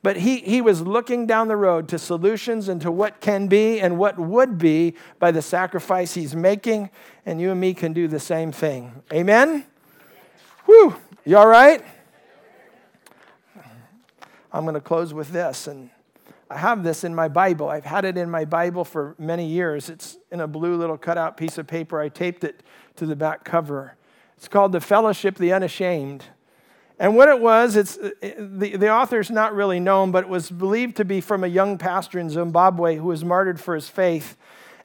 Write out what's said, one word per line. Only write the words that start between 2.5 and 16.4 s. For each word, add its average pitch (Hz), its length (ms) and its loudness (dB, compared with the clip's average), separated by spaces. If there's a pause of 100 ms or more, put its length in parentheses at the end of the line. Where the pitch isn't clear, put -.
and 175 140 -6
to 170 100 -2
what 202 300 -2
can 202 260 -2
be 214 320 2
and 175 180 0
what 190 220 0
would 214 380 0
be 165 380 2 (220)
by 175 140 2
the 160 100 -2
sacrifice 180 720 -4
he's 156 220 -8
making, 202 540 -2 (360)
and 165 140 -8
you 185 120 -2
and 180 100 -2
me 185 120 0
can 165 200 -6
do 170 160 -2
the 156 100 -4
same 160 320 -4
thing. 131 500 -8 (120)
Amen? 240 520 2 (1000)
Whew, 403 320 10 (260)
you 170 140 4
all 208 100 10
right? 262 340 10 (2750)
I'm 156 140 -6
gonna 151 160 -6
close 165 320 -4
with 151 180 -12
this, 175 360 -6
and 135 220 -18 (600)